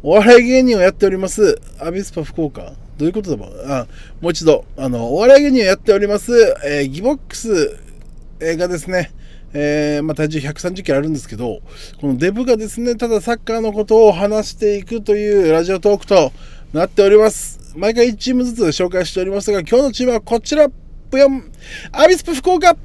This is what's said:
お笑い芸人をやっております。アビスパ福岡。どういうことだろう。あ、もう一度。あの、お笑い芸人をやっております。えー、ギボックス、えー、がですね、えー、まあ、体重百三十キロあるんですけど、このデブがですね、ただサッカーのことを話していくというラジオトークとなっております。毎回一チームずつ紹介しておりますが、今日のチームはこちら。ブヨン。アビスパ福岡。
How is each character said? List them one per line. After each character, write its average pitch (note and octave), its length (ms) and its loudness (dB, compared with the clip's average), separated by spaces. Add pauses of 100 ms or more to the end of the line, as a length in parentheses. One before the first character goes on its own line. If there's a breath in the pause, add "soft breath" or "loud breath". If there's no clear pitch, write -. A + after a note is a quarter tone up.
お - 80 -2
笑 A3 280 8
い A#3+ 40 4
芸 B3+ 180 4
人 B3 160 2
を F#3 40 2
や F#3 100 4
っ - 20 -12
て G3+ 140 2
お - 20 4
り F#3+ 80 -4
ま F#3+ 100 -4
す。 F#3+ 320 2 (200)
ア E3 100 -8
ビ F#3+ 140 -8
ス - 80 -14
パ E3+ 100 -8
福 D#3+ 220 -8
岡。 C3 300 -10 (220)
ど D3 100 -4
う - 0 -
い E3+ 40 0
う - 20 -4
こ G#3 120 -6
と E3 120 -4
だ G2+ 80 -12
ろ F2+ 80 -18
う。 - 160 -16
あ、 C3 200 -6 (340 loud breath)
も E3 80 -4
う F3 40 -2
一 D#3+ 120 -6
度。 D3+ 200 2 (120)
あ C3+ 100 -6
の、 A#2+ 280 -4
お - 20 0
笑 B3+ 220 8
い D4 60 2
芸 C#4+ 40 2
人 C4 140 2
を - 20 2
や F#3 80 2
っ - 60 -2
て G#3 140 2
お G3 40 4
り G3+ 80 0
ま G3+ 140 -2
す。 A#3+ 120 -6 (320)
え D3 180 -2
ー、 C#3+ 80 -2
ギ C#3+ 120 -12
ボ C4+ 140 0
ッ - 20 -12 (100)
ク - 80 -16
ス、 F#3 400 -2 (640)
え E3 120 -6
ー、 E3 60 -4
が F3+ 100 -2
で F3+ 100 -6
す D#3 100 -10
ね、 F3+ 240 -4 (460 soft breath)
え D3 440 -2
ー、 - 20 -4
ま D#3 80 -4
あ、 D3 40 -4
体 D#3 120 -2
重 D#3 140 -6
百 D3 180 -8
三 F3+ 160 -8
十 F#3+ 80 -12
キ D#3+ 80 -4
ロ C3+ 60 2
あ C#3 40 0
る D3+ 60 -4
ん D#3+ 60 -4
で C#3 60 -6
す - 100 -16
け A2+ 80 -12
ど、 A#2 240 -8 (400 loud breath)
こ D3 60 -4
の C3+ 100 -2
デ E3 120 0
ブ A3 140 -6
が A#3+ 140 0
で G#3+ 100 -8
す A#3 140 -10
ね、 A#3+ 140 -4
た A#3 120 -6
だ A3+ 140 -2
サ A#3 120 -4
ッ A#3 80 -6
カ A3 120 -6
ー A3+ 80 -4
の A3 100 -4
こ G#3 140 -4
と A3 200 6
を G#3 60 8
話 G#3 360 -2
し - 80 -14
て G#3 200 -2
い G3 80 -8
く A3+ 180 -8
と G#3 140 0
い G#3 340 2
う - 0 -
ラ D#3+ 140 2
ジ F#3 80 -4
オ F#3 80 -4
ト G#3 160 2
ー - 20 -8
ク - 80 -12
と D#3+ 280 2 (400 soft breath)
な E3 140 0
っ - 20 -10
て - 140 0
お G3 60 6
り G#3 60 6
ま G#3+ 160 6
す。 - 420 -12
毎 G3+ 200 -4
回 A#3+ 160 2
一 G#3 80 -6
チ B3+ 160 -6
ー - 20 0
ム B3 80 0
ず B3 80 -4
つ A3+ 120 -2 (140)
紹 F3+ 120 -2
介 F3+ 160 -4
し - 80 -12
て F#3 80 -4
お - 20 -2
り F#3+ 80 -6
ま G3 80 -4
す G3+ 140 -4
が、 F#3+ 80 -2
今 A3+ 160 0
日 C#4 60 4
の C4+ 100 0
チ B3 100 -4
ー B3 40 0
ム B3 40 0
は A3+ 80 -2
こ A#3 220 -4
ち - 160 -4
ら。 D4+ 100 6 (420)
ブ C4 100 -2
ヨ C#4 100 6
ン。 C4+ 240 -8 (400 loud breath)
ア D4 120 4
ビ F4+ 120 6
ス - 80 -10
パ E4+ 80 -6
福 E4 180 -2
岡。 F4 340 4